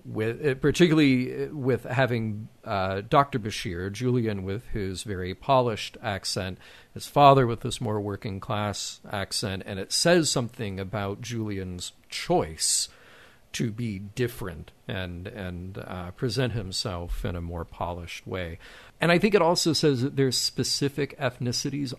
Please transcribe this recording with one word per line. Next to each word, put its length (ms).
with, 420
uh, 100
particularly 920
with 360
having, 640
uh, 420
Doctor 320
Bashir, 520
Julian 520
with 260
his 340
very 320
polished 640
accent, 560
his 100
father 400
with 160
this 180
more 220
working 380
class 600
accent, 560
and 120
it 120
says 400
something 480
about 420
Julian's 720
choice 800
to 180
be 280
different 720
and, 400
and, 500
uh, 340
present 420
himself 680
in 120
a 60
more 220
polished 640
way. 320
And 120
I 80
think 160
it 60
also 300
says 300
that 140
their 160
specific 880
ethnicities 800